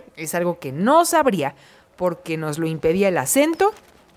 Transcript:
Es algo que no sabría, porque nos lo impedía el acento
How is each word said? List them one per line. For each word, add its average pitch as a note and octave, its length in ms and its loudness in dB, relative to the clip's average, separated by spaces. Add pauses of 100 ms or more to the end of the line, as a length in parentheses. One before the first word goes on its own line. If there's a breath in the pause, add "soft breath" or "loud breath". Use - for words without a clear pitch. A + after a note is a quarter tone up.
(160)
Es D#3+ 200 -8
algo F3 240 -2
que C#3 120 -10
no A#3 340 4
sabría, G3+ 500 0 (420 soft breath)
porque E3+ 400 -4
nos D#3 220 -6
lo E3 80 -2
impedía E3 420 0
el F3 80 0
acento D#4+ 560 2 (440)